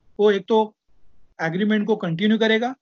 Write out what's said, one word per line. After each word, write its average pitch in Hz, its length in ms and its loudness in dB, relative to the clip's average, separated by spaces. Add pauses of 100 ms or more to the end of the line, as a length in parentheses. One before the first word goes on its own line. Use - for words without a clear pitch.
(180)
वो 208 120 4
एक 196 180 0
तो 220 260 0 (680)
agreement 202 440 -2
को 214 100 0
continue 202 420 0
करेगा, 220 440 0